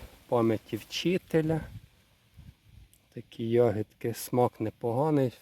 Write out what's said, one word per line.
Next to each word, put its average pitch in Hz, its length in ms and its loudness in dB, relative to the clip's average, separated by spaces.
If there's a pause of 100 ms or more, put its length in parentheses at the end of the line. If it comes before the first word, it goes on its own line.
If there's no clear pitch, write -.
(280)
пам'яті 113 480 0
вчителя. 160 840 -2 (1500)
Такі 117 340 -8
ягідки, 117 680 2
смак - 460 0
непоганий, 127 800 0